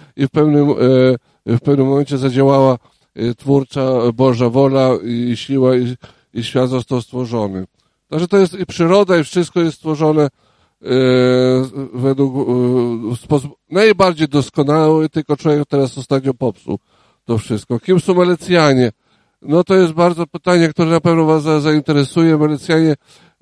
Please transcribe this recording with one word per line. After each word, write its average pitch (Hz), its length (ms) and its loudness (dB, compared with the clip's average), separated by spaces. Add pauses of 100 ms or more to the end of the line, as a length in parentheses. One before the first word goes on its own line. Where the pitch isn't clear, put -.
(160)
i 139 100 -2
w - 40 -4
pewnym, 147 400 2
e, 135 40 0 (720)
w 117 140 0
pewnym 139 260 0
momencie 139 320 -2
zadziałała, 135 600 2 (360)
e, 117 200 -4
twórcza, 131 800 -2
Boża 123 360 0
wola 135 400 2 (140)
i, 120 260 -4
i 120 60 -4
siła 131 400 0
i, 123 200 -2 (380)
i 120 100 -6
świat 127 260 -2
został 123 320 -4
stworzony. 110 640 -8 (440)
Także 160 200 -4
to 202 80 2
jest 185 180 2
i 190 120 -8
przyroda, 180 520 2
i 151 60 0
wszystko 175 360 -4
jest 165 160 -2
stworzone, 156 460 0
e, 143 60 0 (1700)
według, 135 540 -2
e, 123 640 -2
w 117 60 -8
sposób 143 360 -4 (140)
najbardziej 180 580 0
doskonały, 156 800 0
tylko 151 280 -4
człowiek 147 320 -2
teraz 139 300 -2
ostatnio 135 360 -4
popsuł 101 440 -6 (460)
to 113 140 -2
wszystko. 113 420 -6
Kim 180 200 0
są 185 140 0
Melecjanie? 165 800 2 (500)
No 165 220 0
to 190 100 0
jest 180 180 2
bardzo 170 340 0
pytanie, 175 420 0
które 160 220 -2
na 165 100 2
pewno 165 240 2
was 156 180 2
za-, 156 180 0
zainteresuje. 151 800 0
Melecjanie, 156 520 0
e, 143 60 -2 (460)